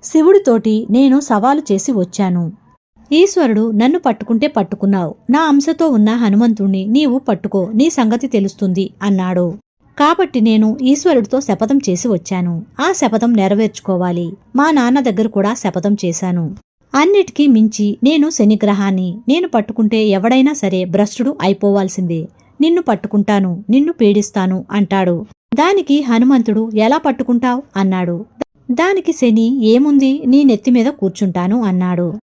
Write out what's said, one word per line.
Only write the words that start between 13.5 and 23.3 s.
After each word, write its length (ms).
మా 140
నాన్న 300
దగ్గర 260
కూడా 280
శపథం 500
చేశాను. 520
అన్నిటికీ 520
మించి 560
నేను 280
శనిగ్రహాన్ని, 880
నేను 200
పట్టుకుంటే 580
ఎవడైనా 460
సరే 320
భ్రష్టుడు 560
అయిపోవాల్సిందే. 880
నిన్ను 220
పట్టుకుంటాను, 880